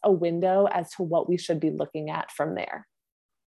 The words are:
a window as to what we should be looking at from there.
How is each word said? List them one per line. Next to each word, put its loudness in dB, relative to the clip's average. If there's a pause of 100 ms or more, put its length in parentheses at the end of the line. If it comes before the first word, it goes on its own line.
a 4
window 4
as -2
to -4
what 0
we 2
should -2
be 2
looking -6
at -6
from -2
there. -8 (600)